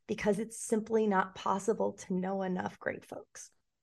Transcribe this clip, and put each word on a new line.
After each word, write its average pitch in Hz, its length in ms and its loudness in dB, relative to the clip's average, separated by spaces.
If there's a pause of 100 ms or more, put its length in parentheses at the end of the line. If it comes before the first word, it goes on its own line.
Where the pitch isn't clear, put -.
because 208 320 2
it's 220 260 -8
simply 220 400 2
not 190 300 2
possible 196 580 0
to - 220 -4
know 190 260 0
enough 185 380 -2
great - 260 -4
folks. - 460 -16 (320)